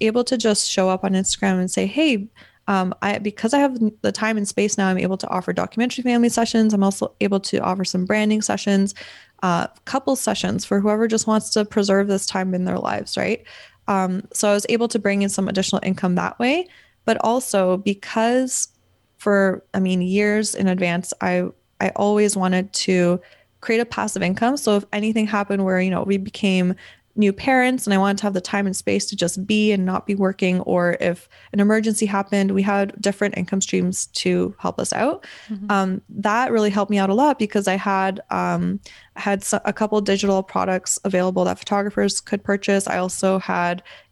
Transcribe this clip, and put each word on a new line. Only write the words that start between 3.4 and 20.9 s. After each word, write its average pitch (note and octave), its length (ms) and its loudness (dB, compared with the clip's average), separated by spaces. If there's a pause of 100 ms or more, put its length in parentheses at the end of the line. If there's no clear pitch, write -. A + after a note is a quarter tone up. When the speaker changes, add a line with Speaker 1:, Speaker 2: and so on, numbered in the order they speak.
Speaker 1:
I C#4+ 60 6
have C4+ 180 2 (240)
the G3+ 100 0
time G#3+ 260 -2
and G3+ 100 -2
space G#3 280 -2
now, G3 120 2
I'm F#3 100 2
able F#3 200 0
to - 120 -8
offer F#3 240 -2
documentary A#3 480 -2
family A#3+ 280 2
sessions. A3 440 2
I'm G3 100 2
also - 380 0
able G3 200 2
to - 180 -2
offer F#3 260 -2
some F3+ 200 -2
branding G#3+ 360 2
sessions, G3 540 0 (480)
uh, F3 240 0 (180)
couple C4+ 300 -2
sessions G3 500 -2
for G3+ 140 0
whoever G#3+ 280 2
just A3 200 -2
wants A3 240 0
to G#3+ 120 2
preserve G3+ 440 2
this G3 180 0
time F#3+ 300 -2
in F3+ 100 -2
their F3+ 140 -2
lives," - 380 -4
right? - 260 -2 (440)
Um, F#3+ 360 0 (100)
so G#3 160 0
I G3+ 40 4
was G#3 160 0
able A#3 200 0
to A3+ 100 -2
bring G3+ 220 0
in G3 80 0
some G3 180 -2
additional G3 360 0
income F3+ 320 0
that - 240 -2
way, D4+ 280 0 (380)
but A3+ 160 2
also G3 560 2
because A3+ 920 0 (480)
for, G3 460 2 (100)
I G3 60 -2
mean, F#3 220 2
years G#3 540 0
in F#3+ 120 0
advance, F3+ 540 0